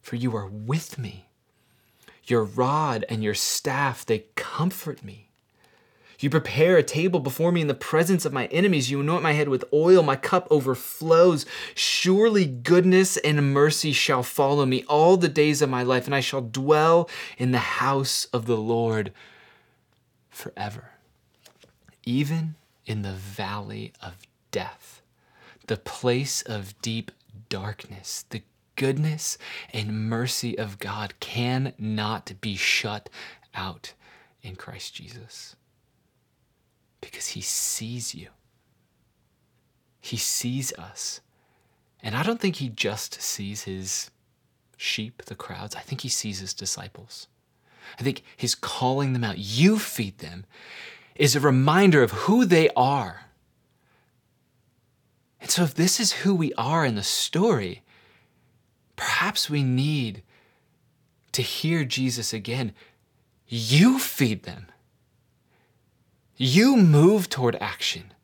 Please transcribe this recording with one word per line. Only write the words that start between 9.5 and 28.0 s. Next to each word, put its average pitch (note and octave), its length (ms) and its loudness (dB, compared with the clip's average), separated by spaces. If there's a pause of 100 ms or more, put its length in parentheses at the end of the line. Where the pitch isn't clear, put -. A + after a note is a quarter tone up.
oil. E3+ 300 8
My C#3 140 2
cup F#3 340 0
overflows. D#3 960 2 (300)
Surely G3+ 720 2
goodness F3+ 720 4
and C#3+ 360 2
mercy D3+ 400 4
shall C3 300 2
follow C#3+ 420 2
me B2+ 240 0
all D#3+ 260 8
the F3 140 2
days D3+ 320 2
of C3+ 80 2
my B2+ 140 -2
life, B2+ 240 2
and C#3 80 0
I C3+ 40 2
shall C3 220 -2
dwell D3+ 680 4 (300)
in B2+ 140 0
the B2 80 2 (200)
house C3+ 540 0
of A2+ 140 -4
the A#2 100 2
Lord A2 560 -2 (1160)
forever." - 640 -12 (1080)
Even D#3 520 -2 (320)
in G#2+ 160 -4
the G2 100 -6
valley G2+ 880 -10
of F#2 140 -16 (340)
death, - 540 -10 (640)
the G#2+ 100 -2
place - 640 -2
of G2+ 400 -10
deep A2+ 300 -6 (360)
darkness, - 840 -10